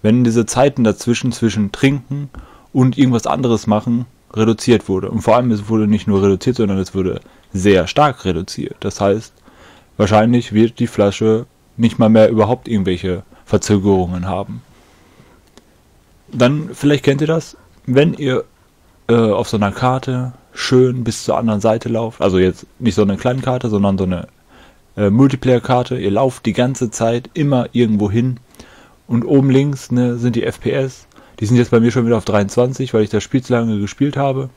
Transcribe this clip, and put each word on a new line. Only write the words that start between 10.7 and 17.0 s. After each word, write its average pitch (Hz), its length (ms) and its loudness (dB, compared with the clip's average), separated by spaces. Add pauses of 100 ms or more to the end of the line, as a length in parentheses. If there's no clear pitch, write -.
die 120 80 0
Flasche 110 580 0 (320)
nicht 113 200 0
mal 113 120 4
mehr 110 200 6
überhaupt 110 380 0
irgendwelche 92 560 -2 (220)
Verzögerungen 92 840 0
haben. 104 340 -8 (1700)
Dann, 143 420 0
vielleicht 143 320 0